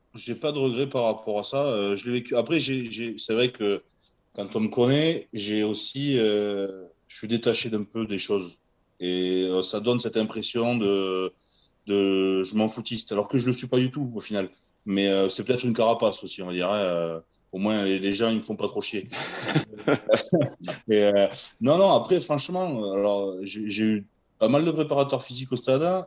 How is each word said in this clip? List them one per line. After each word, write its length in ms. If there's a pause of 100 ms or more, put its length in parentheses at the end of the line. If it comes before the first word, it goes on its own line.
(140)
J'ai 220
pas 160
de 80
regrets 280
par 140
rapport 380
à 20
ça. 220
Euh, 320
je 100
l'ai 60
vécu. 240
Après, 240
j'ai, 320
j'ai, 260
c'est 160
vrai 160
que 320 (520)
quand 200
on 60
me 80
connaît, 640
j'ai 320
aussi, 520
euh, 680 (240)
je 80
suis 100
détaché 440
d'un 120
peu 240
des 140
choses. 380 (420)
Et, 480
euh, 140
ça 180
donne 180
cette 180
impression 600
de, 560 (560)
de 560
je 100
m'en 140
foutiste, 420
alors 160
que 100
je 120
le 40
suis 140
pas 120
du 120
tout 240
au 60
final. 280 (380)
Mais, 220
euh, 200
c'est 140
peut-être 220
une 80
carapace 500
aussi, 200
on 40
va 60
dire, 180
hein. 80
Euh, 420 (300)
au 80
moins, 240
les, 160
les 140
gens, 160
ils 80
me 60
font 120
pas 140
trop 140
chier. 260 (800)
<laughs> 20 (1000)
Et, 140
euh, 240 (340)
non, 180
non, 120
après, 300
franchement, 720
alors, 500
j'ai, 280
j'ai 140
eu 220 (320)
pas 100
mal 160
de 60
préparateurs 520
physiques 280
au 60
stade. 500